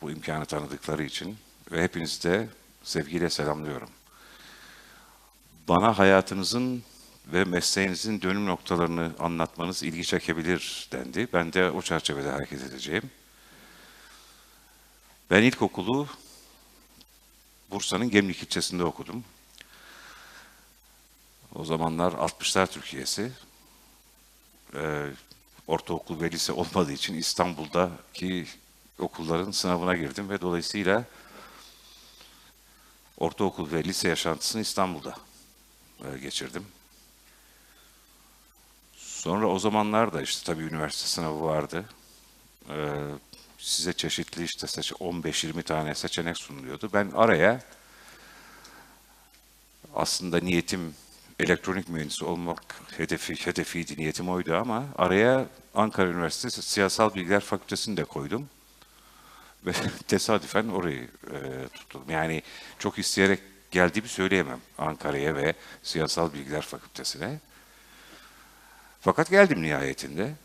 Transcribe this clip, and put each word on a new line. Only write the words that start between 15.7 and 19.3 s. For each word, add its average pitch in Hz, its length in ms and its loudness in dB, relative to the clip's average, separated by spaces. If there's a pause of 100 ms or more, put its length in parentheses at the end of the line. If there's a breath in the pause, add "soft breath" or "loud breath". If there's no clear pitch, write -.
Bursa'nın 101 400 0
Gemlik 101 320 4
ilçesinde 87 420 -2
okudum. 92 400 -4 (2250 loud breath)